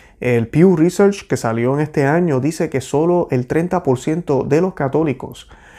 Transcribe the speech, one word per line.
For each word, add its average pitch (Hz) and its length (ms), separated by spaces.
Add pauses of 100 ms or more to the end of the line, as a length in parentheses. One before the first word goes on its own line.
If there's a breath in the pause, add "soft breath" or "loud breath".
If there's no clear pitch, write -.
(200 soft breath)
El 120 280
Pew 175 280
Research 196 500
que 139 100
salió 117 380
en 143 60
este 147 260
año 156 340
dice 156 300
que 135 100
solo 170 500
el 123 160
treinta 175 360
por 127 160
ciento 156 460
de 143 160
los 185 140
católicos 143 760 (280 loud breath)